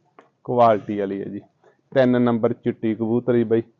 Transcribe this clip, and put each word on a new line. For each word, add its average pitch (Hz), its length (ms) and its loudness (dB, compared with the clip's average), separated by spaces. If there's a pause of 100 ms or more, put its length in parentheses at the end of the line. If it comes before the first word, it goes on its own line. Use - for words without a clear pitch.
(440)
ਕੁਆਲਿਟੀ 113 560 2
ਵਾਲੀ 98 220 -6
ਆ - 40 -10
ਜੀ। 98 160 -12 (540)
ਤਿੰਨ 123 260 4
ਨੰਬਰ 117 320 0
ਚਿੱਟੀ 113 420 -4
ਕਬੂਤਰੀ 120 480 0
ਬਾਈ, 113 200 0 (160)